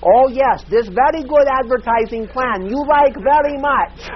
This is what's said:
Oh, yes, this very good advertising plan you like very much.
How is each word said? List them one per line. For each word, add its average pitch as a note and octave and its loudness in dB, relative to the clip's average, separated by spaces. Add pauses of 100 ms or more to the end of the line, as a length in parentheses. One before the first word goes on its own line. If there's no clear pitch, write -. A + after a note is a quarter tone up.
Oh, A#3+ 4
yes, B3 0
this G#3+ 0
very C#4+ 0
good C#4+ 2
advertising A#3 -2
plan A#3 -6
you B3 -4
like D4 4
very C#4+ 2
much. C4+ -2 (180)